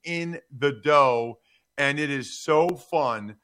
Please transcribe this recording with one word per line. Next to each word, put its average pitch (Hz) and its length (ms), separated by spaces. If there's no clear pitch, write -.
in 170 380
the 143 140
dough, 123 680
and 143 220
it 151 100
is 135 320
so 160 280
fun. 117 720